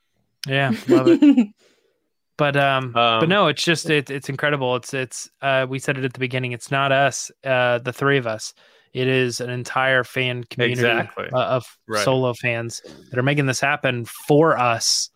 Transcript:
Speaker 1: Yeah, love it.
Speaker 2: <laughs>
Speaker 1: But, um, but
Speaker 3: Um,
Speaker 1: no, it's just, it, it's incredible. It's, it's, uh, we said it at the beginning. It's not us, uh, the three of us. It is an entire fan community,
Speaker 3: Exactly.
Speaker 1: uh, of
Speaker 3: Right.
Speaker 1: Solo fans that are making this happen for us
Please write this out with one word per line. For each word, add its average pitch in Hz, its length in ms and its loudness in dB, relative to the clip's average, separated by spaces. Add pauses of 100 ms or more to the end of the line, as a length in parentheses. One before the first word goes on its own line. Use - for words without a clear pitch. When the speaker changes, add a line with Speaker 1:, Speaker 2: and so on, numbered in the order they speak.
(460)
Speaker 1:
Yeah, 139 260 0 (160)
love 311 200 4
it. 269 440 6
Speaker 2:
<laughs> - 60 -20 (760)
Speaker 1:
But, 143 200 2
um, 135 360 0
but 117 320 4
Speaker 3:
Um, 160 40 2
Speaker 1:
no, 190 200 4
it's - 160 -2
just, 160 260 0
it, 147 200 0
it's 135 180 -8
incredible. 135 480 -2
It's, - 180 -8
it's, - 340 -8 (140)
uh, 135 260 0
we 131 120 -8
said 139 180 -4
it 131 60 -4
at 123 80 -4
the 127 80 -14
beginning. 127 320 -4
It's - 180 -14
not 139 220 2
us, 135 400 0 (100)
uh, 123 360 0
the 123 140 -6
three 139 240 0
of 120 120 -2
us. 110 260 -10 (380)
It 131 160 -2
is 127 320 0
an 123 100 -6
entire 127 540 0
fan 123 400 -4
community, 123 360 -2
Speaker 3:
Exactly. 117 520 -2
Speaker 1:
uh, 127 40 -2 (200)
of 120 80 -4 (240)
Speaker 3:
Right. 107 160 -2
Speaker 1:
Solo 127 300 0
fans 117 460 -6 (300)
that 123 80 -2
are 127 60 0
making 143 220 2
this 131 120 0
happen 135 460 -2
for 151 520 2
us 117 600 0